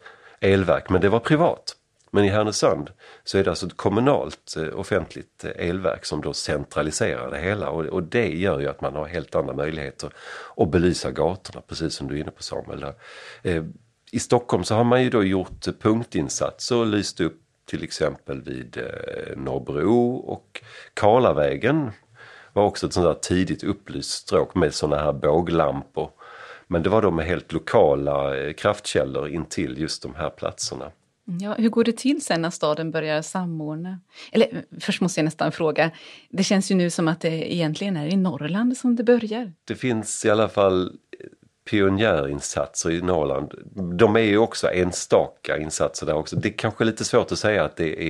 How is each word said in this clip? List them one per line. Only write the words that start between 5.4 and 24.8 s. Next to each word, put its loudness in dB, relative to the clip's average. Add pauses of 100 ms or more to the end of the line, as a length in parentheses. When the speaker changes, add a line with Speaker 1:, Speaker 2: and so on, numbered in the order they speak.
Speaker 1:
eh, -6
elverk -2
som -4
då -4
centraliserar -4
det -8
hela. -2
Och, -4
och -4
det 0
gör 0
ju -2
att -8
man -6
har -4
helt -8
andra -2
möjligheter -6 (480)
att 4
belysa 2
gatorna, -2
precis -6
som -8
du -6
är -4
inne -8
på, -16
Samuel, -10
där. -10 (500)
Eh, 0 (480)
i -2
Stockholm 2
så 0
har 4
man 4
ju 2
då 2
gjort -2 (160)
punktinsatser 0
och 2
lyst -2
upp -2 (240)
till -8
exempel -4
vid, -10
eh, -10
Norrbro 2
och -10 (320)
Karlavägen 4 (600)
var 4
också 0
ett -4
sånt 4
där 6
tidigt 0
upplyst -6
stråk 0
med 2
såna 0